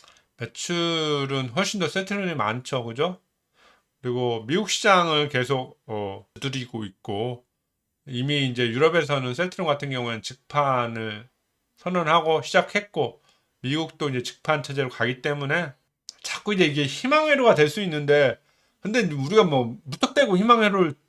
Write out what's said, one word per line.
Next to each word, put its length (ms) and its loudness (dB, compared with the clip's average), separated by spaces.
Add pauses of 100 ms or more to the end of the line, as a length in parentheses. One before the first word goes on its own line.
(380)
매출은 1120 -2
훨씬 280 -2
더 100 0
셀트리온이 460 -4
많죠. 500 -2
그죠? 360 -4 (800)
그리고 460 -2
미국 240 -2
시장을 580 2
계속, 580 -2
어, 400 -8 (140)
두드리고 440 -6
있고, 600 -6 (640)
이미 420 -2
이제 200 0
유럽에서는 680 2
셀트리온 340 -4
같은 220 -2
경우에는 320 -6
직판을 1080 -4 (480)
선언하고 680 2
시작했고, 800 0 (380)
미국도 500 -4
이제 140 -2
직판 400 -2
체제로 240 -4
가기 340 -4
때문에 500 -2 (500)
자꾸 300 -6
이제 120 4
이게 200 2
희망회로가 680 4
될 140 6
수 140 -6
있는데, 580 2 (400)
근데 220 0
우리가 420 2
뭐 400 0
무턱대고 520 0
희망회로를 580 4 (140)